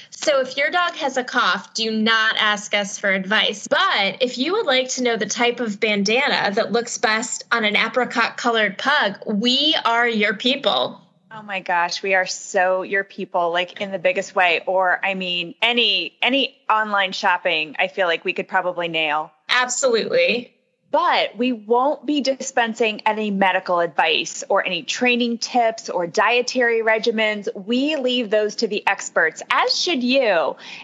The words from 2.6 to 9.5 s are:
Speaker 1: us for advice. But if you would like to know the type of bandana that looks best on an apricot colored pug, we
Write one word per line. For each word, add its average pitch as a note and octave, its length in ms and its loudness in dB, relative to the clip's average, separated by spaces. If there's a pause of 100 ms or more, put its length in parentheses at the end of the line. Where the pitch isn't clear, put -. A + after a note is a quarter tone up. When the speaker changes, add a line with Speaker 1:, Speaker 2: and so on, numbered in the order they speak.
Speaker 1:
us G3+ 240 -2
for G3 140 0
advice. G3 560 0
But C#4 540 0
if B3 160 0
you D4 160 -2
would - 120 0
like B3+ 240 2
to B3+ 140 -4
know A#3 140 2
the G#3 80 -4
type A#3+ 340 0
of A3 200 -4
bandana G#3+ 720 2
that G3+ 180 0
looks A#3 280 -2
best A3 520 -2
on A3+ 140 2
an G#3 100 0
apricot A#3 640 0
colored A3 400 0
pug, B3 380 2 (100)
we B3+ 580 2